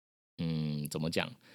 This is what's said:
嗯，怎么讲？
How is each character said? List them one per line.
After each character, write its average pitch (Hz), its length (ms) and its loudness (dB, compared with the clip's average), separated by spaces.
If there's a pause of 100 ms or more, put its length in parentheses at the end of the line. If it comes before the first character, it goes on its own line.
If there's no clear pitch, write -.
(380)
嗯， 78 500 0
怎 78 140 -2
么 78 80 2
讲？ 90 180 2 (280)